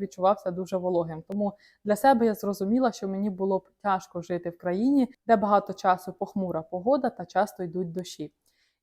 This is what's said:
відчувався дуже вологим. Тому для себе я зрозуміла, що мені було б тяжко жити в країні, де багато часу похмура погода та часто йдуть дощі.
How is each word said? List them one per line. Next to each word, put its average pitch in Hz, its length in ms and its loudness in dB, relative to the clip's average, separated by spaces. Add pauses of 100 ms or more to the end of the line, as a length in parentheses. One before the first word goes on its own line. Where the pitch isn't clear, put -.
відчувався 190 500 0
дуже 180 260 -6
вологим. 170 520 -2
Тому 202 240 -2 (320)
для 208 120 0
себе 233 300 6
я 214 80 2
зрозуміла, 202 580 0
що - 160 -8
мені 196 220 -4
було 190 280 -2
б - 100 -12 (140)
тяжко 190 400 -4
жити 175 280 -6
в 175 80 -14
країні, 240 500 2 (180)
де 226 100 6
багато 202 360 2
часу 185 400 0
похмура 180 500 -4
погода 233 480 0
та 180 140 -12
часто 196 380 -2
йдуть 175 300 -6
дощі. 165 400 -10 (500)